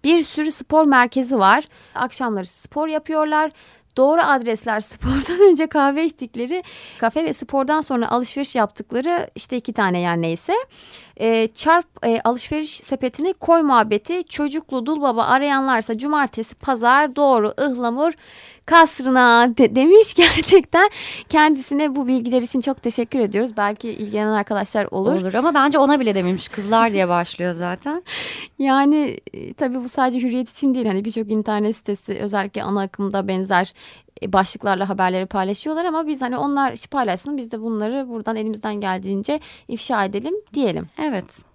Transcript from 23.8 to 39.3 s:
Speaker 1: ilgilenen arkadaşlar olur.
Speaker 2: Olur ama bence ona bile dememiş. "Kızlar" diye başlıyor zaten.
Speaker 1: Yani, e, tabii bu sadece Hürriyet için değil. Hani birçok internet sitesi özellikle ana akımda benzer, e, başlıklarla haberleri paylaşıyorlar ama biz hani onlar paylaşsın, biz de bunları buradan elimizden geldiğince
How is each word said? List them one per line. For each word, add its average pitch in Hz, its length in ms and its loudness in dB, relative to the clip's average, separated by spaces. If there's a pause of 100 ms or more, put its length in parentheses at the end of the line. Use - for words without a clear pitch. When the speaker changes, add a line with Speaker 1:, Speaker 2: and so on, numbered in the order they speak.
Speaker 1:
ilgilenen 214 420 -4
arkadaşlar 208 600 -2
olur. 196 300 0
Speaker 2:
Olur 185 120 -4
ama 277 200 0
bence 285 260 2
ona 285 200 4
bile 214 160 0
dememiş. 180 340 -2
"Kızlar" 220 440 0
diye 190 140 0
başlıyor 175 460 -2
zaten. 185 500 -8 (560)
Speaker 1:
Yani, 277 580 2 (160)
e, - 200 -14
tabii 254 300 -4
bu 247 60 -10
sadece 254 380 0
Hürriyet 247 220 -2
için 269 240 -2
değil. 247 120 -2
Hani 202 200 -2
birçok 220 260 -6
internet 214 440 -2
sitesi - 380 -8
özellikle 202 500 -4
ana 196 180 -2
akımda 196 460 -4
benzer, 190 460 0 (500)
e, 190 100 -4
başlıklarla 190 560 0
haberleri 185 360 0
paylaşıyorlar 208 600 -4
ama 320 220 -4
biz 277 140 -6
hani 254 160 -4
onlar 277 380 -2 (160)
paylaşsın, 262 460 -4
biz 233 140 -10
de 220 100 -10
bunları 226 480 -4
buradan 226 260 -6
elimizden 214 400 -6
geldiğince 196 640 -4 (280)